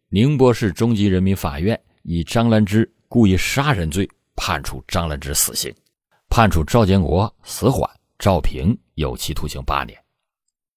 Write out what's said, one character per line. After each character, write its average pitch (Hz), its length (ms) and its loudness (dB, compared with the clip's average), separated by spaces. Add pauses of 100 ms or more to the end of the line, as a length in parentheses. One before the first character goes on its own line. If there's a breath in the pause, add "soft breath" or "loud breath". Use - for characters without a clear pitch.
宁 135 280 2
波 127 160 6
市 104 180 -2
中 117 220 0
级 101 120 2
人 92 180 2
民 95 120 2
法 73 240 -6
院 101 200 -2 (240)
以 82 200 -4
张 117 260 0
兰 107 160 4
芝 107 260 0 (160)
故 117 180 4
意 92 120 4
杀 143 340 -2
人 87 180 -4
罪 87 180 -2 (280)
判 80 260 -4
处 - 260 -10
张 85 200 -2
兰 73 100 -6
芝 67 160 -8
死 - 220 -2
刑， - 180 -8 (560)
判 110 220 2
处 82 140 2
赵 117 200 2
建 95 160 4
国 87 320 -2 (100)
死 - 260 -2
缓， 123 200 -2 (300)
赵 92 220 2
平 73 360 0 (180)
有 67 200 -4
期 - 180 -8
徒 76 140 -4
刑 67 160 -10
八 69 220 -4
年。 57 120 -18 (800)